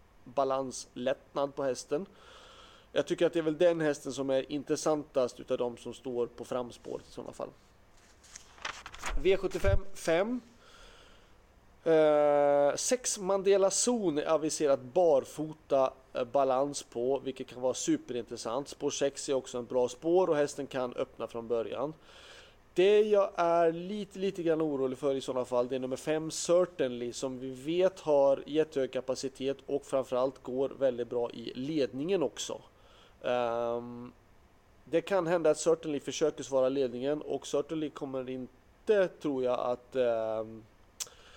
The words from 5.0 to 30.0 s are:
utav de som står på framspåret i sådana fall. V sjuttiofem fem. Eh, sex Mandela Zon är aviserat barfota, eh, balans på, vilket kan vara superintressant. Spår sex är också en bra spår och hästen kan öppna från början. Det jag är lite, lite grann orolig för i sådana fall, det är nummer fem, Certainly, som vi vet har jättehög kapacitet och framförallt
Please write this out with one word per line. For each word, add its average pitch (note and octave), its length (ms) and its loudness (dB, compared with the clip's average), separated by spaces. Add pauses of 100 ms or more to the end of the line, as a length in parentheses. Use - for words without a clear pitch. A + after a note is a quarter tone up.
utav B2+ 180 -4
de A#2+ 200 -4
som A#2+ 160 -12
står A#2+ 340 -4
på - 180 -12
framspåret - 640 -8
i - 40 -20
sådana - 220 -12
fall. - 160 -10 (1700)
V F3+ 160 4
sjuttiofem G3 560 2
fem. G#3 480 0 (1400)
Eh, D3 920 6
sex - 440 -2
Mandela G3 520 4
Zon G#3 460 0
är - 80 0
aviserat D3 560 2
barfota, C#3+ 1120 2 (200)
eh, B2+ 100 -2
balans C3+ 600 0
på, B2 360 -2
vilket B2+ 280 -8
kan B2 140 -14
vara B2+ 120 0
superintressant. B2 920 -4
Spår - 220 -6
sex - 400 -2
är C#3+ 40 0
också B2+ 240 -4
en B2 80 -6
bra B2 220 0
spår E3+ 420 2
och D#3 60 2
hästen C#3+ 320 -2
kan B2+ 260 -4
öppna B2 340 -6
från A#2 200 -10
början. A#2 460 -2 (800)
Det G3+ 260 6
jag G#3 340 2
är E3+ 360 4
lite, F#3+ 480 -8
lite F#3+ 240 -2
grann D#3+ 180 2
orolig C3+ 360 -2
för C#3 180 0
i C3 60 -4
sådana B2+ 240 -4
fall, B2 220 0
det C3+ 80 -4
är C3 40 -2
nummer B2+ 160 -6
fem, D#3 360 -2
Certainly, C3 800 0
som B2+ 260 -6
vi C3 120 -8
vet E3+ 480 0
har C#3 460 4
jättehög C#3+ 460 0
kapacitet C3 760 -4
och C#3 200 -4
framförallt C3 580 -2